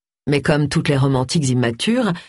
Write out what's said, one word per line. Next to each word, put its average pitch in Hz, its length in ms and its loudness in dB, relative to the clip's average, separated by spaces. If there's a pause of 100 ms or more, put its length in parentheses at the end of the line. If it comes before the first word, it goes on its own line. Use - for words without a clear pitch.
(280)
Mais 143 140 0
comme 147 260 2
toutes 147 220 -2
les 143 80 2
romantiques 135 500 0
immatures, 131 640 0 (180)